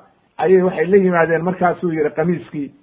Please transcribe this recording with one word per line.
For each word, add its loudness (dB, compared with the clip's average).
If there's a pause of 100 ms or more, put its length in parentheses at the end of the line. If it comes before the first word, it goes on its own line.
(380)
ayay 4
waxay -2
la 4
yimaadeen 2
markaasuu -2
yidhi -2
qamiiskii -4 (120)